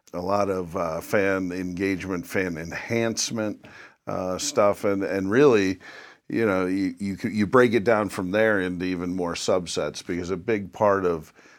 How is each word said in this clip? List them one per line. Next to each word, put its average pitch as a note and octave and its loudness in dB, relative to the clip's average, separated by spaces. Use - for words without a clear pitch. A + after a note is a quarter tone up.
a F2 -6
lot G2 0
of, F#2 -4
uh, E2 -2
fan F#2+ 0
engagement, F#2 -4
fan F#2 -2
enhancement, G#2+ -4
uh, F#2 -4
stuff, G2+ 2
and, G2 0
and G2 -2
really, G#2+ 4
you A2+ 0
know, F#2 2
you, F#2+ -2
you G2 -4
c-, A2+ -4
you G#2 0
break B2 6
it A2+ 2
down G#2+ 2
from F#2 -6
there G#2+ 4
into F2+ -2
even F2+ -4
more F2 -2
subsets, E2 -2
because F2 -4
a F#2+ -2
big G2+ -4
part G2 4
of E2 -2